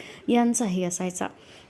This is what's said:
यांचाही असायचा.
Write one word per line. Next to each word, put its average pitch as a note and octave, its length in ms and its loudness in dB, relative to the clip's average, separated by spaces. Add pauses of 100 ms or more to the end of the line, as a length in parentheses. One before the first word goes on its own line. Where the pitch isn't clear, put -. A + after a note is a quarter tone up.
(280)
यांचाही A#3 560 2
असायचा. F3+ 420 -4 (440)